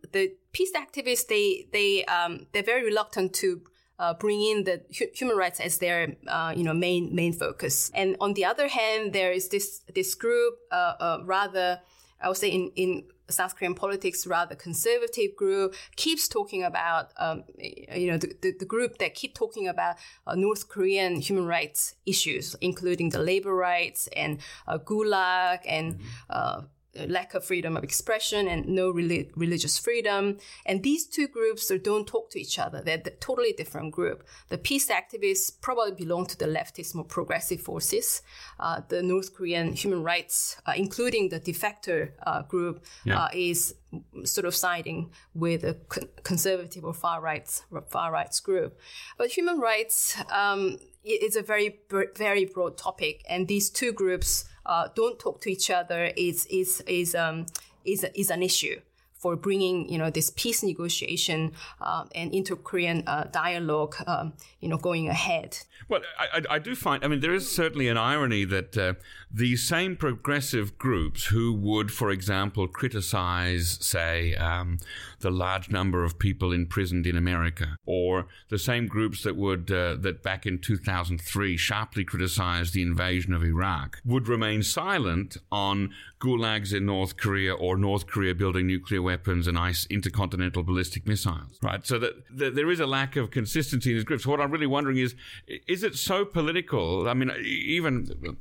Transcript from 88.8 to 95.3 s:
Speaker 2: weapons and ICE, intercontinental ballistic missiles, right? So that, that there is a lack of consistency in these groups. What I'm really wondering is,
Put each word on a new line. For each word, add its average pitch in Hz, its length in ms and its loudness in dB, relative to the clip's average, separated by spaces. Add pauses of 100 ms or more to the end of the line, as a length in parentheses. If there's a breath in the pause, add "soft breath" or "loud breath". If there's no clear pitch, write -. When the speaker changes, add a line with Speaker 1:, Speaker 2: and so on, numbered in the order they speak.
Speaker 2:
weapons 87 460 2
and 85 100 2
ICE, 87 320 0
intercontinental 90 720 0
ballistic 90 460 0
missiles, 82 520 -2
right? 95 240 -2
So 123 140 0
that, 117 140 0 (240)
that 135 180 0
there 151 160 4
is 175 80 2
a 151 80 2
lack 135 300 0
of 120 160 0
consistency 127 580 2
in 113 60 4
these 110 80 0
groups. 120 220 -2
What 143 140 2
I'm 143 120 0
really 156 140 2
wondering 135 320 2
is, 127 180 0 (340 loud breath)